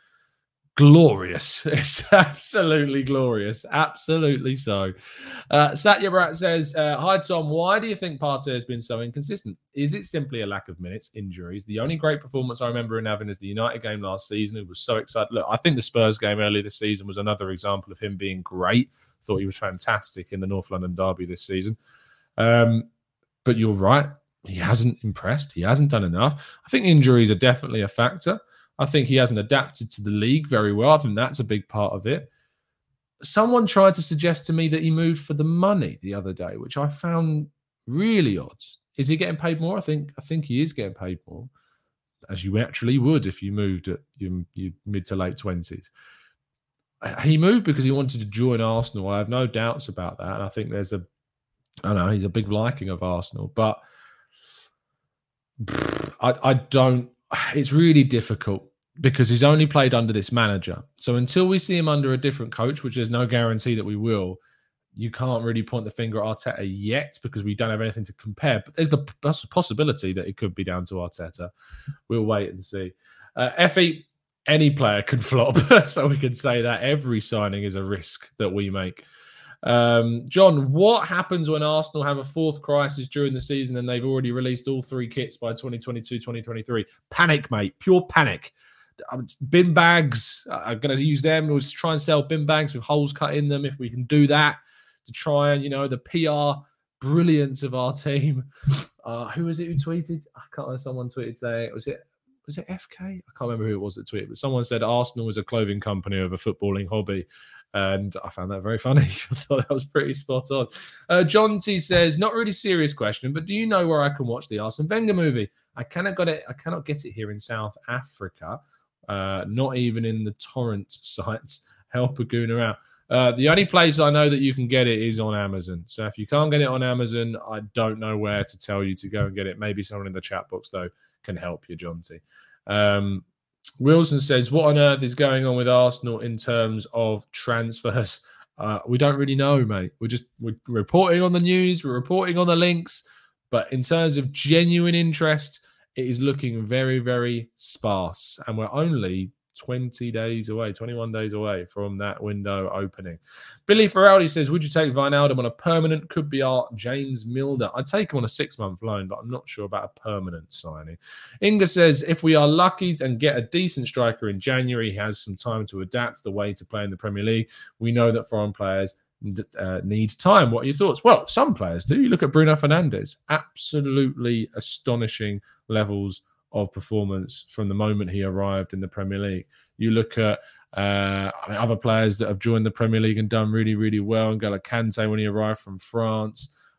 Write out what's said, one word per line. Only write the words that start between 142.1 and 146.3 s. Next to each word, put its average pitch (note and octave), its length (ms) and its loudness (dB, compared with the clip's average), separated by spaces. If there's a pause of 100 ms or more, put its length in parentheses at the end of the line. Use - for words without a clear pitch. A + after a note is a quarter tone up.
on F3+ 100 4
the E3+ 80 4
links, F3 480 0 (460)
but A#2+ 220 0
in B2+ 100 -2
terms E3 340 0
of C#3 160 -2
genuine E3+ 640 2
interest, D#3+ 640 0 (340)
it C3 120 -4
is B2 140 -2
looking C3+ 440 -2